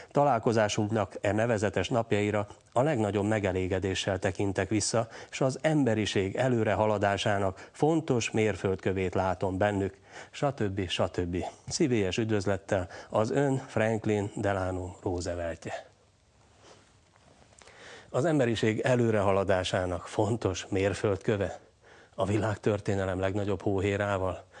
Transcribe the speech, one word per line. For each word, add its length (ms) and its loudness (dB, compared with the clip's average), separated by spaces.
Találkozásunknak 1120 2
e 120 2
nevezetes 560 2
napjaira 580 0
a 100 2
legnagyobb 420 2
megelégedéssel 920 0
tekintek 500 -2
vissza, 400 0
s 100 -6
az 220 0
emberiség 720 2
előrehaladásának 1400 0
fontos 580 0
mérföldkövét 840 0
látom 440 0
bennük, 380 2
stb. 580 -2
stb. 560 -2
Szívélyes 500 0
üdvözlettel 720 0
az 220 0
ön 360 2
Franklin 680 0
Delano 680 -2
Rooseveltje. 840 -6
Az 140 0
emberiség 560 2
előrehaladásának 1300 2
fontos 600 -2
mérföldköve? 920 0
A 100 -4
világtörténelem 960 -2
legnagyobb 420 -2
hóhérával, 840 0